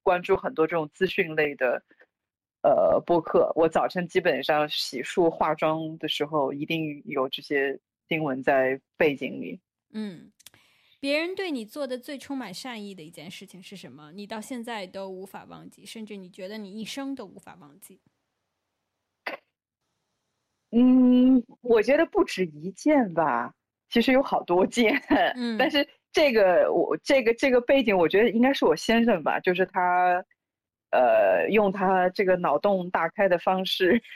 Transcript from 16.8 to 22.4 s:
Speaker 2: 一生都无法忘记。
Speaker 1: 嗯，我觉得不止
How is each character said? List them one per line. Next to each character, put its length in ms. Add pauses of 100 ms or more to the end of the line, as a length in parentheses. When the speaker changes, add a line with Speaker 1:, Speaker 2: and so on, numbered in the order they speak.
Speaker 2:
一 40
生 300
都 100
无 140
法 220
忘 180
记。 220 (2750)
Speaker 1:
嗯， 680 (200)
我 220
觉 140
得 100
不 180
止 220